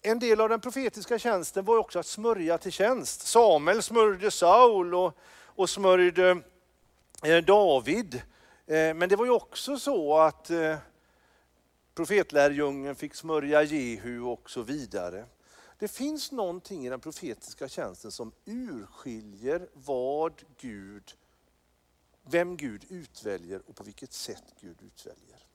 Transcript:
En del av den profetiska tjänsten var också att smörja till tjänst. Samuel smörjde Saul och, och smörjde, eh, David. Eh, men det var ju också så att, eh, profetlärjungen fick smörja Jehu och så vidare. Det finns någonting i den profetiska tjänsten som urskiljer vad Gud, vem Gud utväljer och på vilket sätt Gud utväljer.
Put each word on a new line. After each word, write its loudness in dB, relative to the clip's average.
En -2
del 2
av 4
den 0
profetiska -6
tjänsten -4
var 4
också -2
att -6
smörja -2
till -10
tjänst. -2
Samuel 4
smörjde 2
Saul 6
och, 0
och -4
smörjde, 4
eh, 4
David. 4
Eh, 0
men -2
det 4
var 0
ju 0
också -2
så 0
att, 2
eh, -2
profetlärjungen 0
fick -12
smörja 0
Jehu -6
och -10
så -10
vidare. -10
Det -8
finns -10
någonting -8
i -8
den -10
profetiska -14
tjänsten -12
som -14
urskiljer -12
vad -6
Gud, -18
vem -2
Gud -12
utväljer -12
och -20
på -20
vilket -20
sätt -14
Gud -20
utväljer. -20